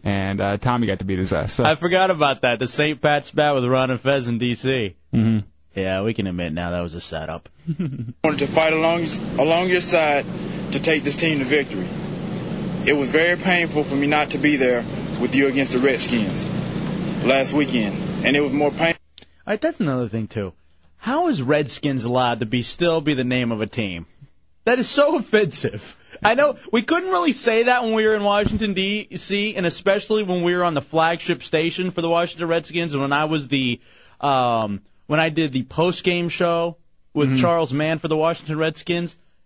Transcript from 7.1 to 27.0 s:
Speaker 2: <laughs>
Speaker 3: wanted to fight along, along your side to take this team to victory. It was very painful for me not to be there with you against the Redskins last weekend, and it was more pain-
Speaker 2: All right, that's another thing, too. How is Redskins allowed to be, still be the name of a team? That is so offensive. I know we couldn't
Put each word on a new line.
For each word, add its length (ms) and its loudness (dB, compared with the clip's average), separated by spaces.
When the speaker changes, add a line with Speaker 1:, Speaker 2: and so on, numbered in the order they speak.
Speaker 2:
<laughs> 120 -6
Speaker 3:
wanted 160 0
to 80 0
fight 260 4
along, 340 2
along 300 2
your 120 2
side 440 2
to 80 -2
take 240 2
this 120 -2
team 240 0
to 60 -2
victory. 420 0
It 80 4
was 140 0
very 260 4
painful 480 0
for 120 -4
me 120 2
not 240 2
to 60 -2
be 180 2
there 280 2
with 140 0
you 120 4
against 260 0
the 60 2
Redskins 680 0
last 280 2
weekend, 720 -2
and 100 2
it 40 4
was 140 0
more 180 2
pain- 240 0
Speaker 2:
All 60 -20
right, 80 -6
that's 180 -2
another 280 0
thing, 200 -4
too. 260 -6
How 300 -2
is 160 0
Redskins 600 0
allowed 340 0
to 80 -2
be, 160 0
still 380 0
be 120 0
the 100 -2
name 280 0
of 100 -2
a 60 -2
team? 400 -6
That 140 2
is 100 -2
so 280 2
offensive. 800 -2
I 100 6
know 240 2
we 100 2
couldn't 300 0